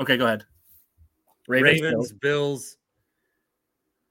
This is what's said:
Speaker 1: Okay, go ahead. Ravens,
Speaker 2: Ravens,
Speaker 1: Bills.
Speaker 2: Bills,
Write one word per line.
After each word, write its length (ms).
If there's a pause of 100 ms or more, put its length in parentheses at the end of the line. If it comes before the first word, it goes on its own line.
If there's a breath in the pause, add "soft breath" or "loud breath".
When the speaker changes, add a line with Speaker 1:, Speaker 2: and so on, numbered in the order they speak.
Speaker 1:
Okay, 160
go 100
ahead. 180 (1000)
Ravens, 340
Speaker 2:
Ravens, 320
Speaker 1:
Bills. 80
Speaker 2:
Bills, 560 (1300)